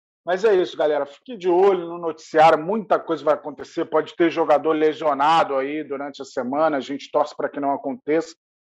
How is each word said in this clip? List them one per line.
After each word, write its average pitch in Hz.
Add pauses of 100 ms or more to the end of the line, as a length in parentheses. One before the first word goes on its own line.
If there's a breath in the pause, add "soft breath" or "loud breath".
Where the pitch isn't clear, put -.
(260)
Mas 185
é 220
isso, 180
galera. 151
Fique -
de 180
olho 180
no 170
noticiário. 160
Muita 180
coisa 151
vai 147
acontecer. 147
Pode 156
ter 170
jogador 151
lesionado 156
aí 143
durante 139
a 131
semana. 143
A -
gente 135
torce 127
pra 147
que -
não 139
aconteça. 143 (380)